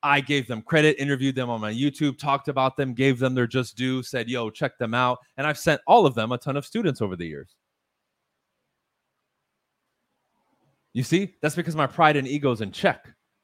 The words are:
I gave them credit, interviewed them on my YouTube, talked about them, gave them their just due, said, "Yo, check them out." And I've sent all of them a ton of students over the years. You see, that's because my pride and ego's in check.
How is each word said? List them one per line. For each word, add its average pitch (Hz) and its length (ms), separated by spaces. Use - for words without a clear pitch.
I 143 160
gave 139 260
them 113 160
credit, 151 380
interviewed 135 360
them 127 140
on 113 120
my 107 100
YouTube, 139 480
talked 143 300
about 131 260
them, 131 180
gave 131 240
them 127 160
their 123 140
just 123 300
due, 127 260
said, 117 260
"Yo, 120 200
check 123 280
them 113 160
out." 123 260
And 139 100
I've 147 100
sent 151 300
all 202 180
of 131 100
them 113 180
a 123 40
ton 139 200
of 143 80
students 190 360
over 95 140
the 87 100
years. 73 300
You 123 120
see, 185 380
that's 151 140
because 165 220
my 147 100
pride 156 300
and 135 100
ego's 135 320
in 101 140
check. - 340